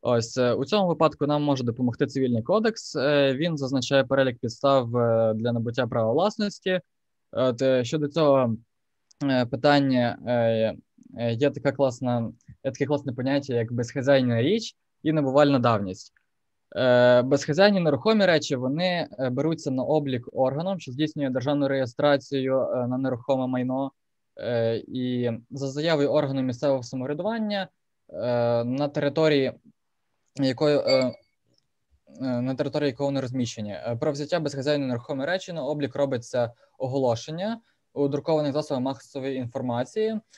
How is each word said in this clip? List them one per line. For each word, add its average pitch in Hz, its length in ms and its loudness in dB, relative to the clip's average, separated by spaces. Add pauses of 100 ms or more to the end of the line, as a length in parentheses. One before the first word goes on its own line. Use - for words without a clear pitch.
Ось, 117 320 0
е, 123 160 2
у 120 100 -2
цьому 196 240 0
випадку 156 380 0
нам 147 160 2
може 139 220 0
допомогти 120 420 -2
Цивільний 123 360 0
кодекс. 220 540 -2
Е, 139 380 2
він 160 220 -2
зазначає 135 480 2
перелік 131 340 2
підстав, 123 580 0
е, 113 380 4
для 113 180 -2
набуття 117 340 -2
права 113 260 0
власності. 190 680 -2 (520)
От, 127 300 0
е, 131 220 2
щодо 147 240 -2
цього, 135 480 4 (680)
е, 127 220 2
питання, 131 800 2
е, 113 500 2 (420)
е, 117 140 -2
є 127 180 2
така 135 220 -2
класна, 120 600 -2 (320)
є 135 60 -2
таке 131 160 -2
класне 143 260 -2
поняття, 135 420 -2
як 117 180 -2
безхазяйна 123 680 2
річ 214 340 0 (260)
і 156 100 2
набувальна 143 460 4
давність. 104 540 0 (640)
Е, 123 460 6
безхазяйні 156 580 2
нерухомі 175 460 2
речі, 151 300 2
вони, 156 520 -2 (100)
е, 127 120 -2
беруться 151 400 -2
на 127 120 -2
облік 135 500 -2
органом, 156 480 -2
що 131 120 -12
здійснює 147 380 -2
державну 139 380 0
реєстрацію, 135 920 0
е, 123 260 -2
на 127 120 -2
нерухоме 131 480 -2
майно. 127 460 -2 (460)
Е, 117 380 0 (120)
і 123 420 -2 (200)
за 139 180 -8
заявою 147 400 0
органу 135 340 0
місцевого 131 400 -2
самоврядування, 190 840 -6 (440)
е, 120 520 0
на 135 240 -2
території 147 640 2 (880)
якої, 143 360 2
е, 127 360 2 (1080)
е, 127 200 -2
на 131 140 -2
території 143 340 -2
якого 139 200 -2
вони 139 120 -2
розміщені. 120 520 -4
Е, 110 280 -6
про 151 120 0
взяття 147 280 -2
безхазяйної 143 480 -2
нерухомої 135 380 -4
речі 185 260 -4
на 160 120 -6
облік 143 320 -4
робиться 123 560 -2 (260)
оголошення 143 840 -2 (320)
у 139 160 0
друкованих 147 440 0
засобах 143 300 -2
масової 131 540 -6
інформації. 131 840 -4 (180)